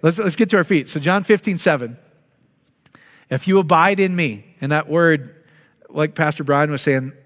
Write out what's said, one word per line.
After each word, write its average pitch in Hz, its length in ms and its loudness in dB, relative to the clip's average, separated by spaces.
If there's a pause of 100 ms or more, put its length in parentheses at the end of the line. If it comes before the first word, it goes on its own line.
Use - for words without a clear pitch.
let's, 165 160 2
let's 196 160 -2
get 220 140 2
to 214 80 2
our 175 60 2
feet. 151 260 -2
So 156 100 -6
John 180 240 0
fifteen 202 340 0
seven, 123 400 -2 (1300)
"If 131 180 -4
you 190 100 4
abide 180 420 2
in 185 160 0
me," 131 300 -4 (160)
and 139 100 -4
that 151 160 -2
word, 156 460 0 (560)
like 151 240 -4
Pastor 151 300 -4
Brian 143 260 0
was 143 120 -4
saying 135 320 -2 (120)